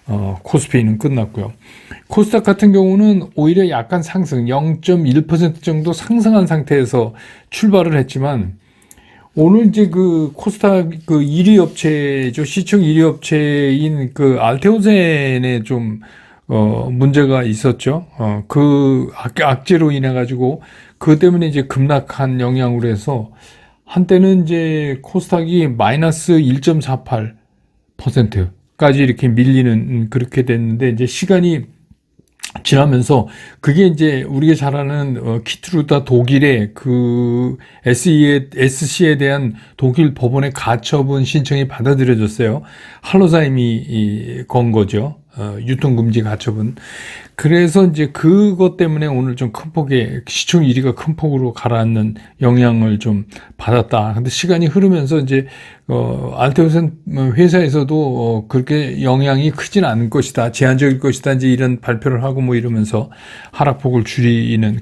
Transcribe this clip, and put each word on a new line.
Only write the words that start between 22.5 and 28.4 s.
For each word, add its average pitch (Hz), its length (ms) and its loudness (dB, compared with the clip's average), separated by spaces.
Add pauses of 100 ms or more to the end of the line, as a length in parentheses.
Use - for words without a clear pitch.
해서 113 440 -4 (540)
한때는 185 580 2
이제 156 580 -4
코스닥이 175 680 -2
마이너스 156 720 2
일 135 180 0
점 160 220 0
사팔 113 560 -6 (580)
퍼센트까지 127 1080 0